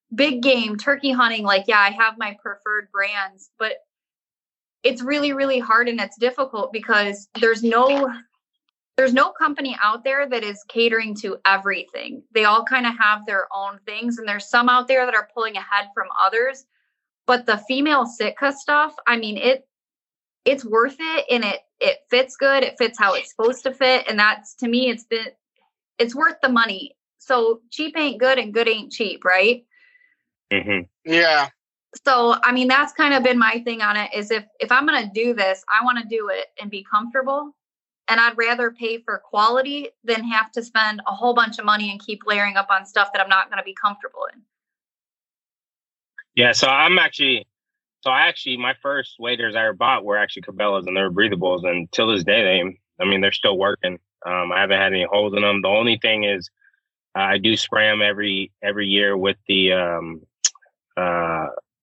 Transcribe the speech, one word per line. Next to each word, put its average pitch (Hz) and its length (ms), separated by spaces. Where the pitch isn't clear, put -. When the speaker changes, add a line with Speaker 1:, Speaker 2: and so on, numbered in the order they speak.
Speaker 1:
big 247 300
game, 233 340
turkey 277 340
hunting, 226 320
like, 196 240
yeah, 214 120
I 202 100
have 220 300
my 208 200
preferred 208 520
brands, 196 640
but 220 200
it's 240 180
really, 285 320
really 269 240
hard 233 320
and 233 100
it's 196 200
difficult 247 520
because 208 560
there's 226 240
no, 254 500
there's 262 160
no 302 180
company 294 500
out 220 220
there 269 260
that 233 140
is 202 240
catering 226 480
to 196 300
everything. 196 760
They 214 140
all 214 200
kinda 247 340
have 214 260
their 214 260
own 196 360
things, 226 320
and 220 80
there's 208 220
some 247 200
out 247 180
there 262 200
that 233 80
are 214 180
pulling 220 240
ahead 202 380
from 196 140
others. 240 420
But 247 180
the 214 140
female 269 460
Sitka 240 460
stuff, 294 440
I 240 100
mean, 214 200
it, 254 300
it's 185 220
worth 226 340
it, 320 300
and 233 160
it, 202 160
it 202 200
fits 262 260
good. 269 280
It 240 140
fits 233 200
how 196 160
it's - 160
supposed 233 340
to 262 100
fit, 254 360
and 214 100
that's, 214 360
to 247 120
me, 240 220
it's 233 140
been, 226 240
it's 240 160
worth 311 260
the 262 80
money. 220 480
So 233 500
cheap 311 260
ain't 285 240
good, 254 200
and 214 120
good 233 160
ain't 220 240
cheap, 196 320
right? 196 400
Speaker 2:
Mm-hmm. 101 600
Speaker 3:
Yeah. 160 380
Speaker 1:
So, 240 380
I 240 80
mean, 254 160
that's 285 260
kind 285 200
of 254 100
been 247 140
my 226 260
thing 233 180
on 208 160
it, 208 180
is 208 160
if, 214 120
if 220 120
I'm 269 160
gonna 247 260
do 233 220
this, 190 340
I 220 160
wanna 240 240
do 214 200
it 190 180
and 208 120
be 196 120
comfortable. 262 720
And 226 120
I'd 233 180
rather 233 340
pay 233 260
for 226 220
quality 262 680
than 220 200
have 220 300
to 233 100
spend 214 440
a 208 60
whole 233 220
bunch 226 240
of 214 60
money 208 260
and 202 120
keep 208 220
layering 202 320
up 196 140
on 196 140
stuff 202 280
that 196 80
I'm 190 80
not 190 200
gonna 196 140
be 196 120
comfortable - 580
in. 233 80
Speaker 2:
Yeah, 120 200
so 135 140
I'm 156 300
actually, 139 480
so 131 100
I 131 120
actually, 156 340
my 123 260
first 139 380
waders 117 340
I 110 100
ever 110 100
bought 117 320
were 101 120
actually 101 260
Cabela's, 98 440
and 92 80
they 95 60
were 95 100
breathables, 90 580
and 87 220
till 113 160
this 104 160
day, 107 180
they, 92 380
I - 20
mean, 98 140
they're 98 140
still 101 240
working. 92 420
Um, 90 280
I 92 80
haven't 95 180
had 98 140
any 92 100
holes 104 320
in 101 60
them. 101 200
The 95 60
only 110 300
thing 110 260
is, 98 260
uh, 95 40
I 98 160
do 107 200
spray 107 320
'em 107 120
every, 101 520
every 101 240
year 101 300
with 98 180
the, 95 280
um, 85 480
uh, 85 520